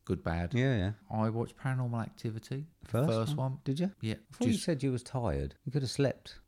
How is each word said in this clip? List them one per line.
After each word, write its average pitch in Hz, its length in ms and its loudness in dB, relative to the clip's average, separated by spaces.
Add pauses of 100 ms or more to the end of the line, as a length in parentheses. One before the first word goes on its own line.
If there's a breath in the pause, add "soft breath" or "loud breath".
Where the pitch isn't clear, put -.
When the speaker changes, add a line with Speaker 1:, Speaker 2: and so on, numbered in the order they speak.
Speaker 1:
good 90 200 -2
bad. 85 300 0
Speaker 2:
Yeah, 127 220 4
yeah. 98 160 2 (200)
Speaker 1:
I 110 180 2
watched 113 260 -2
Paranormal 123 460 -2
Activity, 117 640 -8 (160)
the - 80 -16
Speaker 2:
First 127 220 4
Speaker 1:
first 113 240 0
Speaker 2:
one? 131 160 -2
Speaker 1:
one. 139 120 -8
Speaker 2:
Did 139 140 0
you? 185 220 0
Speaker 1:
Yeah, 110 140 0
Speaker 2:
I - 220 -12
thought 247 120 2
you 247 60 6
Speaker 1:
just - 100 0
Speaker 2:
said 151 180 0
you 135 80 2
was 127 140 -2
tired. 76 500 -2 (100)
You 135 60 -8
could 139 120 0
have 123 80 -2
slept - 580 0